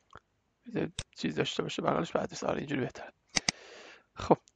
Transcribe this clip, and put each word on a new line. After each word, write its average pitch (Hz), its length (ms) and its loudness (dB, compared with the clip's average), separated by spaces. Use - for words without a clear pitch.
بذار 160 240 0
چیز 156 180 -2
داشته 139 280 0
باشه - 200 -4
بغلش، 160 300 2
بعدش. - 320 -2
آره، - 140 2
اینجوری 143 220 -2
بهتره. - 320 -6
خب، - 240 6